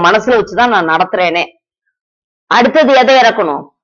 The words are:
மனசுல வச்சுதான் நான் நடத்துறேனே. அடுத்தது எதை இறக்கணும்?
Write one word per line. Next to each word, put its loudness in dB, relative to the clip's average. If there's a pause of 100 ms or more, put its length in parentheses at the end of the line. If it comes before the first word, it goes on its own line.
மனசுல 0
வச்சுதான் -2
நான் -2
நடத்துறேனே. -2 (1040)
அடுத்தது 2
எதை 2
இறக்கணும்? 0 (220)